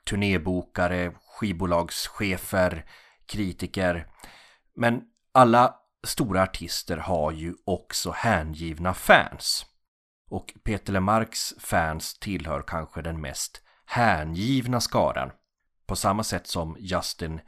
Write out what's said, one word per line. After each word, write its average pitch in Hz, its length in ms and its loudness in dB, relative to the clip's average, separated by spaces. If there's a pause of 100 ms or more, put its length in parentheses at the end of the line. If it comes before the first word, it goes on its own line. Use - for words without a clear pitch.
turnébokare, 90 1040 0 (140)
skivbolagschefer, 90 1600 0 (420)
kritiker. 87 800 -2 (680)
Men 120 260 2 (300)
alla 123 420 8 (320)
stora 95 360 2
artister - 540 -4
har 78 360 0
ju 80 220 -8 (100)
också - 460 -4
hängivna 82 840 -2
fans. - 720 2 (640)
Och - 220 -10 (120)
Peter 104 280 -2
Lemarks 104 680 0
fans 80 600 0
tillhör 80 480 -4
kanske 80 360 -6
den 80 180 -6
mest - 420 -8 (240)
hängivna 113 960 0
skaran. 73 500 0 (560)
På 95 100 -4
samma 104 280 0
sätt - 220 -4
som 80 320 -6
Justin 87 680 -4